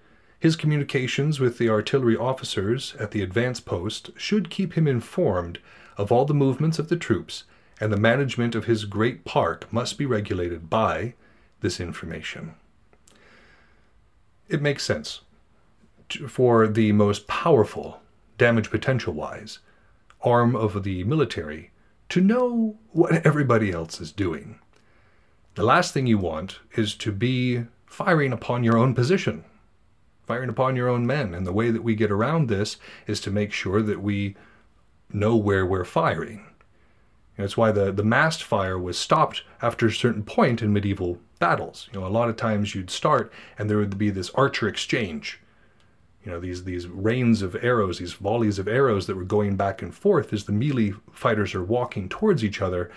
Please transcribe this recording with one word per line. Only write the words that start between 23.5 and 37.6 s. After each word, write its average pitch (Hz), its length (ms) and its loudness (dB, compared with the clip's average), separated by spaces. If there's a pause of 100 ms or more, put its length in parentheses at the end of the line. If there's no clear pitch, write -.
else 82 300 -8
is 80 100 -12
doing. 82 480 -6 (960)
The 90 80 -2
last 156 300 4
thing 131 140 0
you 110 100 4
want 85 420 -6 (160)
is 107 200 -2
to - 160 -6
be 123 540 -2 (200)
firing 151 480 0
upon 123 300 -2
your 117 140 4
own 120 180 4
position, 123 500 0 (800)
firing 123 240 -4
upon 131 260 2
your 123 140 0
own 120 160 2
men. 127 300 -2
And 92 100 -6
the 90 80 -4
way 113 160 2
that 113 140 0
we 117 120 2
get 104 160 2
around 131 360 2
this 104 300 -2 (280)
is 104 160 -4
to 98 100 -6
make 104 220 -2
sure 98 300 0
that 101 180 -2
we 101 340 -2 (800)
know 110 220 2
where 101 300 4
we're 90 200 0
firing. 110 600 -2 (920)
And 101 60 -4
that's 98 120 -4
why 110 160 4